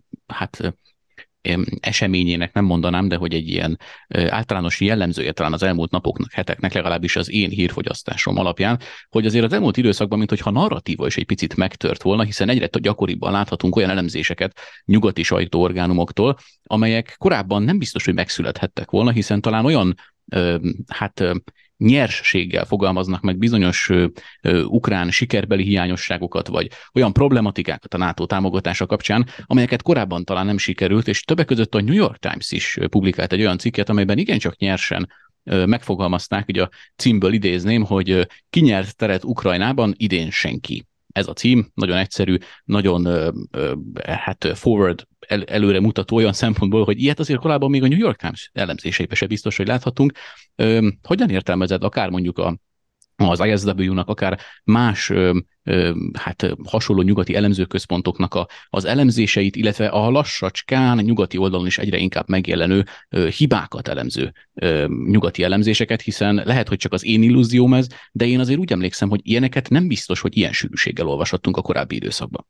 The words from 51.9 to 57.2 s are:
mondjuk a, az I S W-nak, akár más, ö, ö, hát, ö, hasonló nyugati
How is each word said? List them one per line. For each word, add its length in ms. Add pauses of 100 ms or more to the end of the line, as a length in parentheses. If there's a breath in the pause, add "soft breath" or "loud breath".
mondjuk 280
a, 200 (580)
az 300
I 100
S 80
W-nak, 440
akár 320 (240 loud breath)
más, 460
ö, 280 (260)
ö, 300 (260)
hát, 240
ö, 100 (140)
hasonló 340
nyugati 340